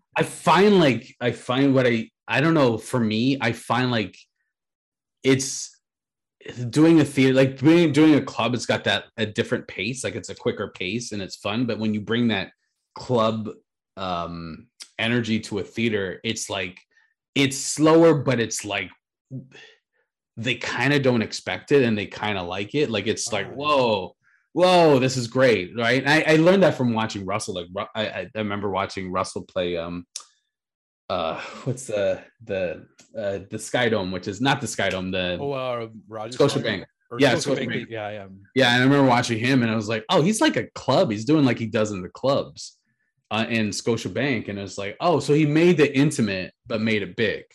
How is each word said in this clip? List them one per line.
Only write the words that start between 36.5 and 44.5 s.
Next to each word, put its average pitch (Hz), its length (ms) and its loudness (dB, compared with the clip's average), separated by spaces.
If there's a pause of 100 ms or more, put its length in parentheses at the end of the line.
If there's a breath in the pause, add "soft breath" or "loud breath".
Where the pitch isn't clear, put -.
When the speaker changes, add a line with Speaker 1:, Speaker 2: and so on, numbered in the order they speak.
Speaker 2:
Or 120 100 -10
Speaker 1:
Yeah, 131 160 4
Speaker 2:
Scotiabank, 135 340 -4
Speaker 1:
Scotiabank. 113 200 -8
Speaker 2:
yeah, 107 200 -10
yeah. 101 180 -14 (260)
Speaker 1:
Yeah, 123 200 4
and 123 80 4
I 131 40 4
remember 139 220 6
watching 120 320 2
him, 127 240 2
and 113 80 0
I 110 40 0
was 110 120 -4
like, 113 220 -4
"Oh, 180 120 4
he's 214 200 0
like 311 160 2
a 104 140 -4
club. 139 380 2
He's 107 140 -4
doing 147 220 4
like 117 120 2
he 113 100 -4
does 107 240 -2
in 95 100 -8
the 90 80 -12
clubs, - 680 -4 (540)
uh, 110 180 0
in 110 200 0
Scotiabank." 113 800 -4
And 101 100 -8